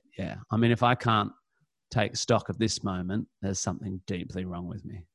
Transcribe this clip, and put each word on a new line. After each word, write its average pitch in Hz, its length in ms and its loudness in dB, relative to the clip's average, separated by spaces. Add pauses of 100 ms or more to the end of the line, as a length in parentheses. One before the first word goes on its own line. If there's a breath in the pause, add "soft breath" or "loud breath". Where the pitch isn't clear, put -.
(160)
yeah." - 200 -6 (140)
I 107 60 2
mean, 117 140 6
if 117 120 2
I 120 120 6
can't 107 380 2 (580)
take 107 240 2
stock - 360 2
of 92 80 -6
this - 260 0
moment, 95 420 -2 (140)
there's 95 180 -2
something 95 480 -4
deeply 92 380 -6
wrong 90 240 -8
with - 160 -10
me. 87 300 -14